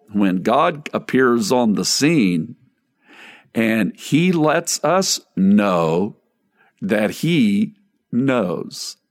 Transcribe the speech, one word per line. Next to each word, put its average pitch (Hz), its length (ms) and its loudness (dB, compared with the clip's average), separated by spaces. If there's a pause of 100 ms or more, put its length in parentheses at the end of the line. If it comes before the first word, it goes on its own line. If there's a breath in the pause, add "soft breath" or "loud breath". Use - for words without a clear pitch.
(120)
when 98 260 2
God 147 560 0
appears 120 580 2
on 120 220 2
the - 120 -2
scene 104 720 0 (960 loud breath)
and 110 420 0
he 175 360 0
lets 156 520 0
us 185 360 0 (160)
know 95 800 2 (640)
that 104 300 -2
he 117 640 0 (360)
knows. 120 880 -4 (140)